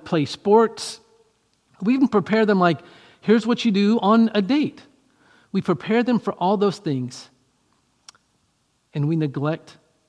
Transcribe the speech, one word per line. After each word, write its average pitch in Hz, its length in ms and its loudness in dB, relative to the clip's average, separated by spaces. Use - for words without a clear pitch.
play 160 200 -2
sports. 220 760 -2
We 214 100 0
even 269 160 2
prepare 214 380 2
them, 202 120 2
like, 175 220 2
here's 220 260 2
what 233 200 -2
you 220 60 0
do 202 280 2
on 220 340 4
a 214 60 0
date. 254 420 -2
We 196 120 -4
prepare 214 400 -2
them 226 180 0
for - 140 -6
all 190 240 -2
those 202 180 0
things, 127 540 -8
and 147 160 -4
we 165 80 -2
neglect 147 600 -6